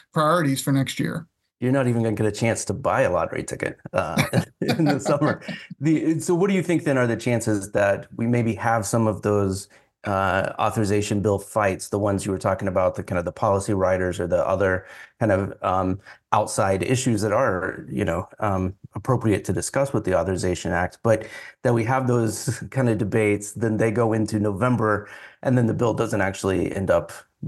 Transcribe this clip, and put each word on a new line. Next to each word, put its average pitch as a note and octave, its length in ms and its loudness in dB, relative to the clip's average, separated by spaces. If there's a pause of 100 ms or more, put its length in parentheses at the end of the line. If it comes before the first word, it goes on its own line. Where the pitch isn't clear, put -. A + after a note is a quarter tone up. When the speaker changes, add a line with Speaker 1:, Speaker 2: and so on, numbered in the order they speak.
(140)
Speaker 1:
priorities D#3 480 2
for C#3+ 100 -2
next C3+ 280 0
year. - 280 -4 (340)
Speaker 2:
You're B2 100 2
not C3+ 160 4
even A#2 160 2
gonna A2 120 2
get A2 100 0
a G#2 60 2
chance G#2+ 340 0
to G2+ 80 -2
buy F#2+ 280 2
a G#2 100 2
lottery E2 320 -2
ticket, - 340 -6 (160)
uh, - 280 0 (220)
<laughs> - 180 -14
in - 240 0
the C#3+ 140 2
summer. C#3+ 480 0
Speaker 1:
<laughs> - 40 -10 (300)
Speaker 2:
The, D3+ 380 2
so F#3 140 0
what F3+ 140 2
do G3 60 2
you F#3 100 2
think E3 200 0
then C#3 140 2
are B2 80 4
the A2+ 120 0
chances G#2+ 560 0
that G2+ 420 2
we A#2 120 -2
maybe A#2 280 2
have A2+ 300 0
some A2+ 220 2
of G#2 140 -2
those, G2+ 460 0 (380)
uh, G2 540 0
authorization G#2 600 0
bill G2 180 2
fights, G2 500 -2
the G#2 100 -2
ones G2 260 0
you G2 60 -2
were F#2 60 -2
talking F#2+ 300 0
about, F#2 280 2
the F#2+ 80 -8
kind F#2+ 160 -4
of E2+ 60 -4
the F2 60 -4
policy G2+ 420 0
writers F#2 460 0
or F2+ 80 -2
the F2+ 200 2
other F#2 380 0 (340)
kind A2 120 2
of, F#2+ 220 0 (100)
um, F#2 360 0 (320)
outside G2 520 0
issues B2 380 0
that G#2 100 0
are, G2+ 580 0
you G#2 160 -2
know, E2+ 220 -2 (120)
um, F#2+ 340 -2 (200)
appropriate G#2+ 520 0
to G2 80 -2
discuss C3+ 400 -2
with A2+ 120 -2
the F#2 120 2
Authorization F2 540 -2
Act, F2 320 -2
but A2+ 220 2 (380)
that B2 100 2
we A#2 100 2
have C3 240 0
those A#2 580 0
<laughs> F#2 60 -14
kind C3 180 0
of G#2+ 80 2
debates, G#2 560 0
then G#2+ 240 -2
they A2+ 140 2
go A2 220 2
into G#2+ 260 0
November, G#2 720 0 (320)
and B2+ 160 2
then A#2+ 100 4
the A2 60 0
bill A#2+ 200 0
doesn't A2 280 -2
actually F#2+ 540 -2
end F#2+ 160 0
up E2+ 200 2 (360)